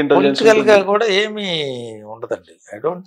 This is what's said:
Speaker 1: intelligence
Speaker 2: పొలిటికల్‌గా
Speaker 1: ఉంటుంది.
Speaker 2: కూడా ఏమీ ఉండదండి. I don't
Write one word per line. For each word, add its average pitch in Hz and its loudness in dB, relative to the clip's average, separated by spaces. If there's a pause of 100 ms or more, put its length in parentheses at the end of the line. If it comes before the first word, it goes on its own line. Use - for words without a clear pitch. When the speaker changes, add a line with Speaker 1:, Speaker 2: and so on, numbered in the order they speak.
Speaker 1:
intelligence 139 2
Speaker 2:
పొలిటికల్‌గా 214 6
Speaker 1:
ఉంటుంది. 190 0
Speaker 2:
కూడా 214 0 (140)
ఏమీ 214 -6 (640)
ఉండదండి. 113 -12 (200)
I 110 -16
don't 180 -6